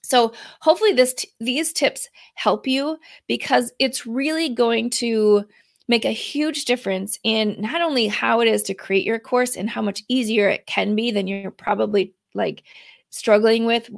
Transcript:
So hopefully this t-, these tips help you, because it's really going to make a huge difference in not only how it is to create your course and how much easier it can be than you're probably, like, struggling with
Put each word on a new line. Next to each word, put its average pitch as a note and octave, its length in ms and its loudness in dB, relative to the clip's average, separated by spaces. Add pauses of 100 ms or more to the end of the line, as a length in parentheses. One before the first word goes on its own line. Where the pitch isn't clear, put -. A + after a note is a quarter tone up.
So A#3 280 2 (280)
hopefully G4 320 4
this B3+ 220 4
t-, - 140 -10 (120)
these B3+ 320 -4
tips - 360 -2 (280)
help G#3 300 0
you, C#4 300 0 (300)
because A#3+ 540 0
it's C4 260 -2
really D4+ 420 -2
going A#3 420 0
to G#3+ 540 2 (440)
make A#3 160 2
a A3 80 0
huge D4+ 520 -4
difference G3 600 -2
in A3 340 0
not B3+ 240 -4
only C4+ 240 0
how A3+ 340 0
it A#3 60 4
is G#3+ 160 2
to G3 100 -4
create F#3+ 320 -2
your A3+ 140 -2
course B3 380 -2
and G3+ 120 -4
how A3+ 140 -6
much G3+ 240 -4
easier G#3+ 420 2
it - 180 -2
can G3+ 280 0
be A#3 160 0
than G3+ 160 -2
you're G3 240 -8
probably, G#3 640 -2 (200)
like, - 280 -4 (480)
struggling A3+ 560 4
with A#3 320 0